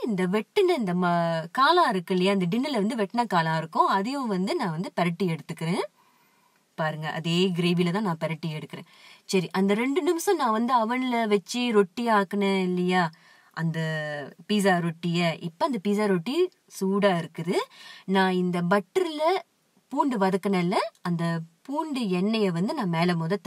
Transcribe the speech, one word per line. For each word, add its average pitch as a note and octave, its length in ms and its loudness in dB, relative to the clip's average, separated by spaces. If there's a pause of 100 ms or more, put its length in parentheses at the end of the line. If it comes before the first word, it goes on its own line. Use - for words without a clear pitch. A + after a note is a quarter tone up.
இந்த F#3+ 160 0 (100)
வெட்டுன F4 480 2
இந்த F3 180 0
ம-, E3+ 480 0 (100)
காளான் D#4 360 6
இருக்கு F#3 220 -2
இல்லையா, G3 200 2
இந்த F3+ 160 0
டின்னுல B3+ 300 -2
வந்து A3+ 180 -2
வெட்டின A#3 240 -2 (100)
காளான் D#3+ 280 2
இருக்கும், C#4+ 340 2
அதையும் A#3+ 380 -2
வந்து G3 260 -2
நான் E3+ 160 -2
வந்து G#3 140 -6 (100)
பரட்டி F3 340 0
எடுத்துக்கிறேன். E3 480 -4 (920)
பாருங்க, D#3 300 -4 (100)
அதே E3 180 -2 (220)
கிரேவில F3 380 2
தான் G#3+ 120 -2
நான் E3 140 -4
பரட்டி D#3+ 260 -4 (100)
எடுக்கிறேன். D3 300 -14 (440)
சரி, F#3 160 2 (100)
அந்த G3 220 2
ரெண்டு C#4 260 0
நிமிஷம் E4+ 340 0
நான் A#3 160 0
வந்து A#3+ 180 0 (100)
அவன்ல B3 340 0 (160)
வச்சு G#3 260 -2 (160)
ரொட்டி G3+ 280 2 (120)
ஆக்குனேன் G3 520 0
இல்லையா, F3+ 360 2 (580)
அந்த E3 180 -2 (680)
பீட்சா G3 260 4 (120)
ரொட்டிய, E3+ 340 -2 (280)
இப்ப - 200 -4
அந்த A#3+ 180 -4
பீட்சா G#3 260 0
ரொட்டி F#3 240 -2 (420)
சூடா G3 340 2 (100)
இருக்குது. E3+ 360 -6 (580)
நான் F#3+ 240 2
இந்த F3+ 220 -2 (100)
பட்டர்ல D4+ 500 0 (680)
பூண்டு C4+ 320 0
வதக்குனேன்ல, F#3+ 560 0 (300)
அந்த E3+ 160 -2 (420)
பூண்டு D4 340 -4 (200)
எண்ணெயை G#3+ 360 0
வந்து A#3+ 220 -2
நான் F3+ 160 -2
மேல F3 260 2
முத F3+ 260 -2